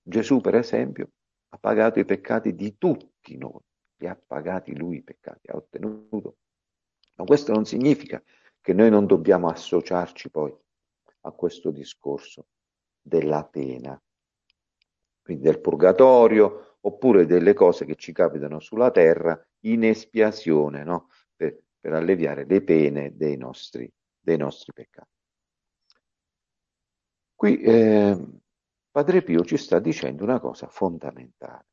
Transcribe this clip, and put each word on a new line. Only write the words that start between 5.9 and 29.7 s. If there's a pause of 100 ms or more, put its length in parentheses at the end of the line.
Ma
questo
non
significa (380)
che
noi
non
dobbiamo
associarci
poi (680)
a
questo
discorso (540)
della
pena, (1200)
quindi
del
purgatorio,
oppure
delle
cose
che
ci
capitano
sulla
terra (220)
in
espiazione,
no? (260)
Per, (160)
per
alleviare
le
pene
dei
nostri, (280)
dei
nostri
peccati. (2250)
Qui,
eh, (640)
Padre
Pio
ci
sta